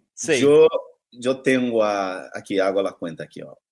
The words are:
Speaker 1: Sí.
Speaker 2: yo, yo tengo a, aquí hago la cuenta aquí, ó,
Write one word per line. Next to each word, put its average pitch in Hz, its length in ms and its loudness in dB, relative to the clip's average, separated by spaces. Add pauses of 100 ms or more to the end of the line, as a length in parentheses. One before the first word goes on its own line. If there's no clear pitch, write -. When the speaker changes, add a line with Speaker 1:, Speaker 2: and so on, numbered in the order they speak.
(160)
Speaker 1:
Sí. 147 240 -2
Speaker 2:
yo, 147 280 6 (440)
yo 127 300 -4
tengo 123 420 0
a, 95 500 -4
aquí - 260 -6
hago 95 220 0
la 90 120 -4
cuenta 80 320 -12
aquí, 87 160 -20
ó, 71 160 -20 (140)